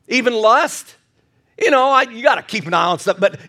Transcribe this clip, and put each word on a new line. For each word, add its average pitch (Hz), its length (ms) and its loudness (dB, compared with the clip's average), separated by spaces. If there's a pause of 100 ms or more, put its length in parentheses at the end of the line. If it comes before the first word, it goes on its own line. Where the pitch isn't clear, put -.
Even 240 240 -2
lust, 226 600 0 (640)
you 440 140 0
know, 269 180 2
I, 269 120 4
you 240 200 -6
gotta 247 200 2
keep 208 240 -8
an 170 80 -8
eye 170 140 2
on 175 120 -2
stuff. 185 200 -4
But 185 300 -2